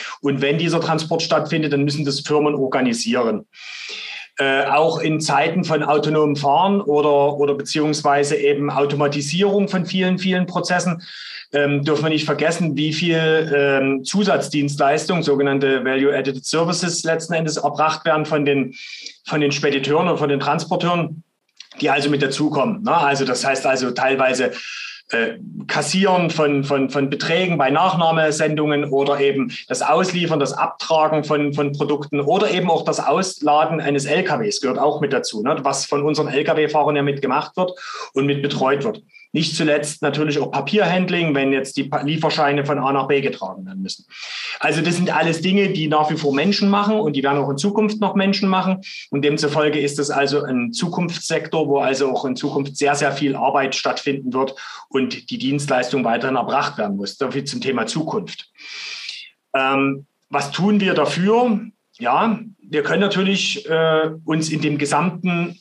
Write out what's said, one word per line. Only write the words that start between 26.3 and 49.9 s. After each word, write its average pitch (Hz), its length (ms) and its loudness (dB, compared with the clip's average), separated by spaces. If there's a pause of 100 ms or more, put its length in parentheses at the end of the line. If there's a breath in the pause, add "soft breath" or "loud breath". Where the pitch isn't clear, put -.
von, 143 340 2
von, 139 240 0
von 139 220 0
Beträgen 165 480 0
bei 135 100 4
Nachnahmesendungen 156 1160 2
oder 139 340 0
eben 139 320 2 (160 loud breath)
das - 140 -2
Ausliefern, 165 580 2
das 135 140 -2
Abtragen 156 680 0
von, 147 300 0
von 143 200 -2
Produkten 147 480 -2
oder 180 300 2
eben 175 200 0
auch 160 160 0
das 151 120 -2
Ausladen 151 800 0
eines 143 280 -2
L 156 180 2
K 156 160 0
Ws 104 220 -2
gehört 127 160 0
auch 147 240 0
mit - 100 0
dazu, 113 300 -2
ne? 135 180 0
Was 139 240 -2
von 143 180 0
unseren 147 260 0
L-K-W-Fahrern 147 680 2
ja 143 60 2
mit 143 180 0
gemacht 139 380 -2
wird 185 140 0 (420 loud breath)
und 135 100 2
mit 143 160 0
betreut 139 440 0
wird. 110 180 -4 (300 loud breath)
Nicht - 240 0
zuletzt 151 460 0
natürlich 151 360 0
auch 135 120 -2
Papierhandling, 175 840 2
wenn 135 180 2
jetzt 135 260 -2
die 135 60 0
Pa-, 143 180 -4
Lieferscheine 147 640 0
von 147 120 0
A 131 140 0
nach 135 160 0
B 139 140 2
getragen 95 420 -6
werden 95 180 -10
müssen. - 220 -10 (560 loud breath)
Also 156 220 0
das 170 140 0
sind 175 180 0
alles 160 260 0
Dinge, 185 300 2
die 151 180 -2
nach 151 220 2
wie 156 60 -2
vor 143 180 0
Menschen 196 340 2
machen 208 320 2
und 147 160 0
die 131 60 0
werden 139 160 2
auch 135 100 0
in 139 80 -2
Zukunft 208 440 0
noch 196 140 0
Menschen 196 340 2
machen. 185 340 0 (280 loud breath)
Und 139 140 0
demzufolge 147 560 2
ist 143 180 -2